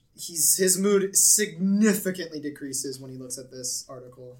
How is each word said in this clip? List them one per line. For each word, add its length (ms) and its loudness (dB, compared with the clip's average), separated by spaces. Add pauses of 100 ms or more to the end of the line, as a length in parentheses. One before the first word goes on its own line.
(160)
he's, 420 0
his 200 4
mood 380 2
significantly 1200 2
decreases 600 -8
when 120 -14
he 60 -14
looks 200 -12
at 140 -16
this 380 -8
article. 500 -18